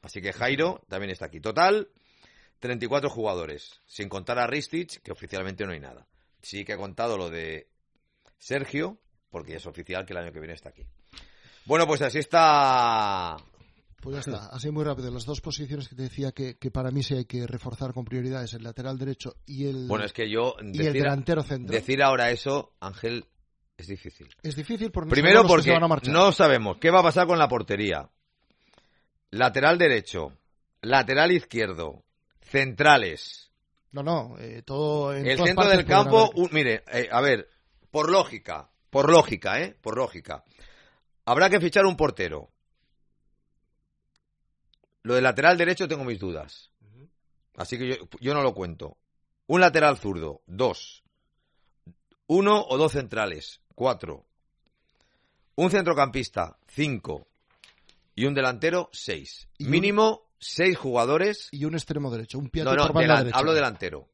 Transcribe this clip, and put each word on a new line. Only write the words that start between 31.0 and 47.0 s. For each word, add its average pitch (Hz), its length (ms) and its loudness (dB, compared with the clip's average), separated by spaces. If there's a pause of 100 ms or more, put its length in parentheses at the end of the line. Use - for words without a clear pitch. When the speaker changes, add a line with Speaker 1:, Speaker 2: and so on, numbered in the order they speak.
Speaker 1:
izquierdo, 92 720 -4 (380)
centrales. 131 1080 2 (400)
Speaker 2:
No, 139 120 -12
no, 143 360 -6
eh, 113 280 -16
todo 147 480 -4
en 139 120 -6
Speaker 1:
El 131 120 0
Speaker 2:
todas 175 100 2
Speaker 1:
centro 185 160 0
Speaker 2:
partes 196 140 6
Speaker 1:
del 170 80 0
Speaker 2:
pueden 185 160 6
Speaker 1:
campo, 220 220 4
Speaker 2:
haber 208 60 0 (120)
Speaker 1:
un, 180 100 0
mire, 131 400 0
eh, 120 180 -4
a 120 120 2
ver, 123 260 2 (420)
por 151 200 0
lógica, 101 580 0 (220)
por 139 200 4
lógica, 123 520 4
¿eh? 190 180 -10
Por 110 160 -8
lógica. 95 480 -8 (800)
Habrá 147 240 4
que 196 100 4
fichar 185 280 4
un 180 100 2
portero. 80 540 -4 (2500)
Lo 117 120 -2
del 127 100 4
lateral 139 340 4
derecho 175 280 0
tengo 143 160 -6
mis 120 160 -6
dudas. 82 520 -12 (100)
Speaker 2:
Ujú. 123 280 -20 (480)